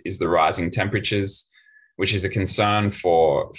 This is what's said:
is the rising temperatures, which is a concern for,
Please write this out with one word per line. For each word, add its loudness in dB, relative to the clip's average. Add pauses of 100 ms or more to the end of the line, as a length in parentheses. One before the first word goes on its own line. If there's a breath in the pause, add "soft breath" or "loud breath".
is -8
the 0
rising 2
temperatures, -2 (480 soft breath)
which -2
is -2
a 0
concern 0
for, 2